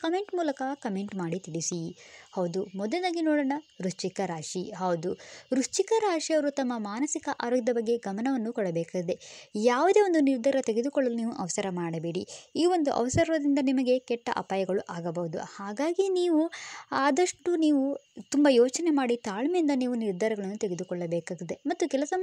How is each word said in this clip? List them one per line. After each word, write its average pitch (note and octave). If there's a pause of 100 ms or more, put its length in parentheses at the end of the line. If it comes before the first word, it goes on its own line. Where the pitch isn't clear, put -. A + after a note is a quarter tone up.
ಕಾಮೆಂಟ್ F4+
ಮೂಲಕ D4 (200)
ಕಾಮೆಂಟ್ G3+
ಮಾಡಿ E3+
ತಿಳಿಸಿ. E3 (580)
ಹೌದು, F3+ (180)
ಮೊದಲನೇದಾಗಿ E4+
ನೋಡೋಣ D4 (280)
ವೃಶ್ಚಿಕ F#3 (100)
ರಾಶಿ. E3 (180)
ಹೌದು, F3+ (420)
ವೃಶ್ಚಿಕ C4+ (120)
ರಾಶಿಯವರು D#4
ತಮ್ಮ B3 (160)
ಮಾನಸಿಕ C#4+ (160)
ಆರೋಗ್ಯದ A#3+
ಬಗ್ಗೆ A#3 (120)
ಗಮನವನ್ನು A3+
ಕೊಡಬೇಕಾಗಿದೆ. E3+ (540)
ಯಾವುದೇ F4
ಒಂದು E4
ನಿರ್ಧಾರ C4+
ತೆಗೆದುಕೊಳ್ಳಲು A#3+
ನೀವು A3+ (100)
ಅವಸರ G3 (140)
ಮಾಡಬೇಡಿ. E3 (400)
ಈ E4+
ಒಂದು D4
ಅವಸರದಿಂದ D4 (100)
ನಿಮಗೆ B3+ (140)
ಕೆಟ್ಟ A#3 (140)
ಅಪಾಯಗಳು F#3+ (120)
ಆಗಬಹುದು. E3+ (160)
ಹಾಗಾಗಿ C#4 (120)
ನೀವು E4+ (640)
ಆದಷ್ಟು F4 (120)
ನೀವು C#4+ (480)
ತುಂಬ D4 (140)
ಯೋಚನೆ D4 (100)
ಮಾಡಿ A#3+ (140)
ತಾಳ್ಮೆಯಿಂದ C#4+
ನೀವು B3 (100)
ನಿರ್ಧಾರಗಳನ್ನು G3+
ತೆಗೆದುಕೊಳ್ಳಬೇಕಾಗಿದೆ. F3 (160)
ಮತ್ತು F4 (120)
ಕೆಲಸ C#4+ (100)